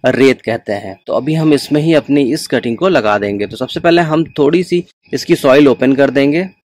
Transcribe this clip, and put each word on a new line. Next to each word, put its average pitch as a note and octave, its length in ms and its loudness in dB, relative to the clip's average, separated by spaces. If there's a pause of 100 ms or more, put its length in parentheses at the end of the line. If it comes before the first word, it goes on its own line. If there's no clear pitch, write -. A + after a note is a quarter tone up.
रेत B2+ 340 2
कहते A2 320 -6
हैं। G2+ 240 -10 (100)
तो - 60 -4
अभी B2+ 200 -2
हम D#3 200 2
इसमें C#3+ 280 0
ही D#3+ 140 0
अपनी C#3+ 280 0
इस A2+ 240 -4
cutting A#2 300 -2
को F#3 120 0
लगा G#2+ 280 2
देंगे। G2+ 300 -4
तो G#2+ 100 -16
सबसे B2+ 220 -8
पहले E3+ 240 2
हम D#3+ 200 -2 (140)
थोड़ी D#3 260 2
सी F3 200 -2 (300)
इसकी E3 220 0
soil C#3+ 320 4
open C3 280 2
कर C#3 160 2
देंगे। C#3+ 380 -2 (160)